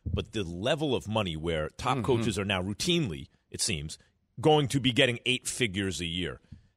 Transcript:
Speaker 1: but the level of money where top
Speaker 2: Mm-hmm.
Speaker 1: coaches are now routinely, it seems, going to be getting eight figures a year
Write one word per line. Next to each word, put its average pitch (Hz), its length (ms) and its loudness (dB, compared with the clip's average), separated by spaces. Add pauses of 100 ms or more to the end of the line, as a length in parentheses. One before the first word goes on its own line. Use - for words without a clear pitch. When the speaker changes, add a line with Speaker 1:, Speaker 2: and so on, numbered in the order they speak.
(120)
Speaker 1:
but 98 200 -2
the 107 100 -2
level 120 540 0
of 87 100 -4
money 101 300 0
where 78 320 -2 (100)
top 135 200 0
Speaker 2:
Mm-hmm. 107 80 -4
Speaker 1:
coaches 117 340 2
are 98 40 0
now 95 160 0
routinely, 104 680 -2 (240)
it - 80 -6
seems, 78 380 -4 (420)
going 151 280 6
to 139 120 0
be 127 100 2
getting 120 360 4
eight 123 200 0
figures 95 540 -2
a 87 60 -4
year 82 340 -4 (360)